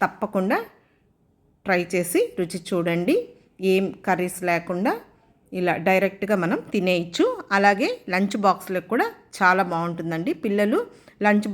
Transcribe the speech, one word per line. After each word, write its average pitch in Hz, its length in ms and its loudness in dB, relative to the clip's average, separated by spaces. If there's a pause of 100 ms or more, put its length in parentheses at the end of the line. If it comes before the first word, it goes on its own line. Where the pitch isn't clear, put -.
తప్పకుండా 202 560 -2 (1080)
ట్రై 185 120 2 (140)
చేసి 175 280 0 (180)
రుచి 175 200 -4 (120)
చూడండి. 175 440 0 (580)
ఏం 190 120 4 (220)
కర్రీస్ 180 420 -2
లేకుండా 175 440 0 (680)
ఇలా 180 160 0 (120)
డైరెక్ట్గా 190 560 2
మనం 185 160 0 (140)
తినేయచ్చు. 185 540 0 (300)
అలాగే 202 320 4 (260)
లంచ్ 196 220 0 (100)
బాక్స్లో 185 340 0 (100)
కూడా 285 160 2 (320)
చాలా 185 320 4
బాగుంటుందండి. 165 640 -2 (100)
పిల్లలు 208 360 2 (460)
లంచ్ 208 280 4